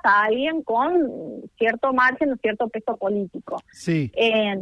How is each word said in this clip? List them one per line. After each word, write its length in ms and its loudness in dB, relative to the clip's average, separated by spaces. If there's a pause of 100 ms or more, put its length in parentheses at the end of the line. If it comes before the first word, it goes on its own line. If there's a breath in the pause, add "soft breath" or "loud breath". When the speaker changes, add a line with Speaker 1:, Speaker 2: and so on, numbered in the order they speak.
Speaker 1:
a 200 4
alguien 400 0
con 800 -2 (160)
cierto 340 0
margen, 380 2
un 80 -4
cierto 300 -2
peso 280 -6
político. 600 -4 (140)
Speaker 2:
Sí. 440 -2
Speaker 1:
Eh, 460 2